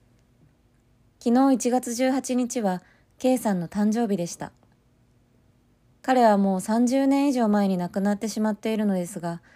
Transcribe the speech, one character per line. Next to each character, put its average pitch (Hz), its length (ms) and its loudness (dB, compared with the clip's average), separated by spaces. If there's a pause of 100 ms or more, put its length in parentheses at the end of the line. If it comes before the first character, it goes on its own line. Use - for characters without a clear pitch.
(1200)
昨 233 120 0
日、 269 220 4
一 233 160 -2
月 247 240 -2
十 262 160 0
八 262 240 -2
日 247 260 -4
は、 185 220 -2 (380)
ケ 254 140 2
イ 247 40 0
さ 214 140 -2
ん 180 80 -2
の 165 80 -6
誕 208 240 0
生 233 160 0
日 196 80 0
で 170 100 -4
し - 80 -12
た。 - 160 -12 (1500)
彼 254 220 4
は 208 140 6
も 196 180 2
う 185 40 -4
三 226 260 0
十 269 200 0
年 277 220 2
以 285 40 2
上 247 160 0
前 208 200 2
に 190 100 0
亡 175 100 -4
く 196 120 -6
な 202 140 0
っ 202 40 -4
て 226 100 -6
し 208 120 -6
ま 214 100 0
っ 208 60 -4
て 220 180 -4
い - 20 -2
る 214 80 -2
の 202 120 0
で 180 100 -4
す 175 140 -12
が、 170 200 -6 (160)